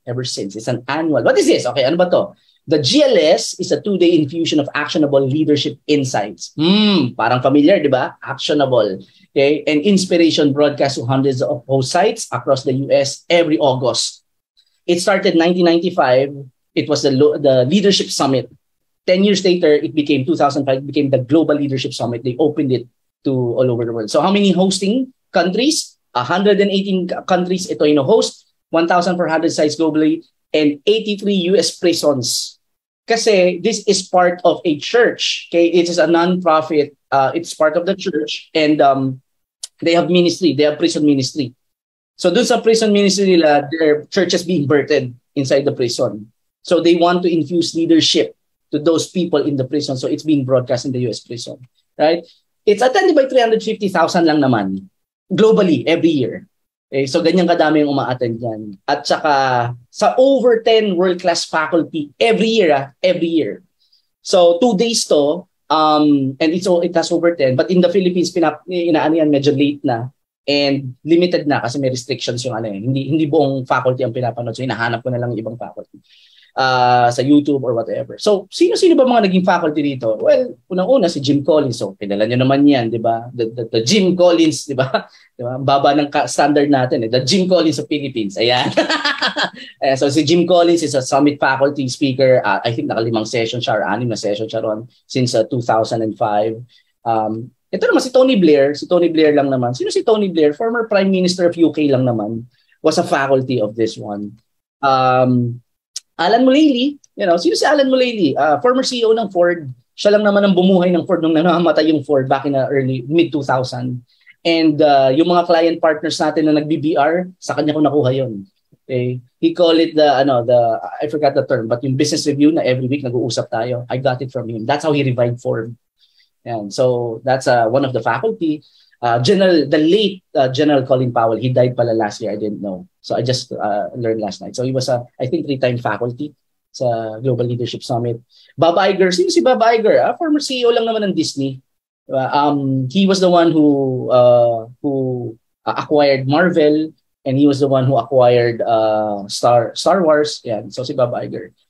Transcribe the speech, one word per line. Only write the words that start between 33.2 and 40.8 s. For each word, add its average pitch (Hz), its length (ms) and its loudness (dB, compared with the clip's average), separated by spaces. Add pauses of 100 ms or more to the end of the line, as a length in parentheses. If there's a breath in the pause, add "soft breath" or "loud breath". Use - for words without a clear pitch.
this 208 240 -4
is 196 240 -2
part 180 400 2
of 156 160 0
a 151 160 -2
church. - 720 -2
Okay? 170 240 4
It 175 160 2
is 175 80 -2
a 156 80 4
non-profit. 165 880 0 (160)
Uh, 135 240 0
it's 165 160 -8
part 156 240 0
of 170 80 0
the 190 160 -4
church. 156 560 -6
And, 151 240 2
um, 135 400 2 (640)
they 165 80 2
have 170 160 2
ministry. 175 480 2
They 147 80 2
have 147 160 0
prison 160 240 0